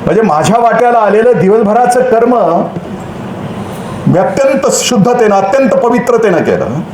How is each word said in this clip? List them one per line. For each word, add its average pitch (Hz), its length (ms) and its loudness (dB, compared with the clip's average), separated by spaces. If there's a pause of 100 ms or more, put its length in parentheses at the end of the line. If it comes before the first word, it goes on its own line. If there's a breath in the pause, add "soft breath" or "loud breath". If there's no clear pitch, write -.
म्हणजे 180 180 2
माझ्या 165 380 0
वाट्याला 233 380 2
आलेलं 220 420 2
दिवसभराचं 226 600 2
कर्म 226 640 0 (1400)
मी 143 120 2
अत्यंत 269 420 0 (120)
शुद्धतेनं, 233 640 2
अत्यंत 262 340 2
पवित्रतेनं 226 680 0
केलं 95 280 -2 (280)